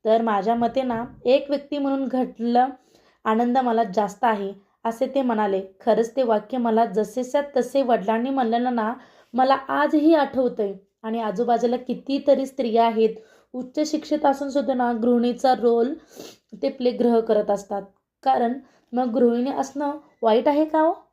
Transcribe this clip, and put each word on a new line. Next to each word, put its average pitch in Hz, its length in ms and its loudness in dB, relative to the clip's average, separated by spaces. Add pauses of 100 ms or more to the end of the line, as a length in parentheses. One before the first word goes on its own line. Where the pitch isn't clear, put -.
तर 226 160 4
माझ्या 220 340 0
मते 233 260 -2
ना 240 220 -4 (220)
एक 269 240 4
व्यक्ती 285 280 -4
म्हणून 269 300 -2
घडलं 247 600 0 (580)
आनंद 240 320 0
मला 233 260 0
जास्त 202 400 -2
आहे 202 300 -2 (320)
असे 226 220 -2
ते 269 140 -2
म्हणाले. 214 400 0 (240)
खरंच 226 300 2
ते 262 80 0
वाक्य 220 340 0
मला 233 280 2
जसेच्या 220 560 -2 (160)
तसे 247 240 0
वडिलांनी 226 480 0
म्हणलेलं 247 460 -2
ना 226 180 -2 (400)
मला 262 200 2
आजही 294 600 2
आठवतंय. 247 580 0 (300)
आणि 226 160 -6
आजूबाजूला 233 580 0
कितीतरी 269 680 -2
स्त्रिया 233 400 0
आहेत 220 300 2 (380)
उच्च 254 380 -4
शिक्षित 302 340 -2
असून 277 240 0
सुद्धा 269 240 -2
ना 247 200 0
गृहिणीचा 240 600 2
रोल 233 400 2 (680)
ते 269 80 -2
प्ले 247 220 -2
ग्रह 233 280 2
करत 208 300 0
असतात. 202 320 -4 (420)
कारण 240 300 2 (400)
मग 240 200 -2
गृहिणी 240 380 2
असणं 285 400 -4 (300)
वाईट 226 260 4
आहे 302 180 2
का 311 140 -2
हो? 330 140 2 (200)